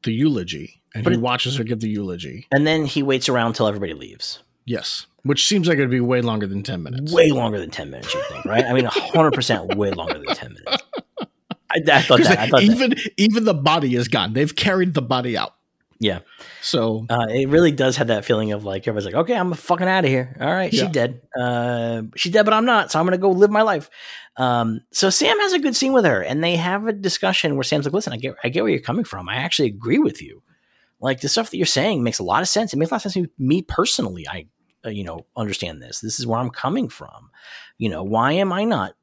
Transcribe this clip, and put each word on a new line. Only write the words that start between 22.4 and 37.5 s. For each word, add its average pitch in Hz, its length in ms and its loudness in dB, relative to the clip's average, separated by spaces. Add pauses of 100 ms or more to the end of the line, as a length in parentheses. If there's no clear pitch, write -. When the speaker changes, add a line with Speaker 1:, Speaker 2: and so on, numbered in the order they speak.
Speaker 2:
but 214 100 4
I'm 220 120 2
not, 226 260 2
so 156 80 0
I'm 170 60 2
gonna 185 120 2
go 190 140 6
live 196 180 6
my 214 120 2
life." 190 280 0 (480)
Um, 120 440 2 (100)
so - 180 2
Sam - 300 2
has 392 140 0
a 349 60 2
good 277 160 0
scene 269 180 0
with 233 120 6
her, 110 160 4
and 131 220 -2
they 170 140 0
have 185 280 -2
a 226 80 -2
discussion 190 640 -2
where 135 80 -2
Sam's 147 220 0
like, 143 80 -2
"Listen, 180 200 -2
I 117 40 -8
get, 131 260 -8
I 143 60 0
get 165 140 -2
where 214 80 2
you're - 100 0
coming 196 240 -2
from. 92 240 -10
I 104 60 -4
actually 139 340 0
agree 117 300 -2
with - 220 -2
you. - 220 -20 (560)
Like, 127 220 -2
the 139 80 -4
stuff 226 220 0
that - 60 -8
you're 180 80 0
saying 151 380 0
makes 117 160 -2
a 101 40 -4
lot 98 180 2
of 185 80 -2
sense. 208 240 -2
It 135 40 -2
makes 160 140 0
a - 40 -2
lot 214 100 -4
of 196 80 -4
sense 180 120 0
to - 60 -12 (100)
me 147 200 2
personally. 95 680 -4
I, 80 200 -12 (380)
uh, 113 40 -8
you 101 160 -8
know, 82 200 -12 (120)
understand 92 440 -6
this. 60 200 -12
This 110 180 -8
is 120 80 -6
where 113 120 0
I'm 127 100 -2
coming 143 400 -4
from. - 400 -20 (480)